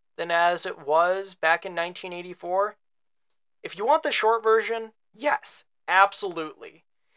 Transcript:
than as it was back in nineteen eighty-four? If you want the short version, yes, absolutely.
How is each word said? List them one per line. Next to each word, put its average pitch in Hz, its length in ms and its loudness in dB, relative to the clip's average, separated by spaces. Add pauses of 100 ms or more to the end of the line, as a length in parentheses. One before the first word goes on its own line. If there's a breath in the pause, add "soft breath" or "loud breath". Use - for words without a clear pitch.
(160)
than 170 140 -4
as 175 340 2
it 165 220 -10
was 180 480 2
back 165 320 0
in 180 80 -12
nineteen 175 380 -6
eighty-four? 180 640 -4 (840)
If - 160 -12
you 208 80 -4
want 311 160 4
the 302 100 -2
short 226 300 2
version, 220 500 0 (220)
yes, - 500 -4 (240)
absolutely. 165 960 0 (320)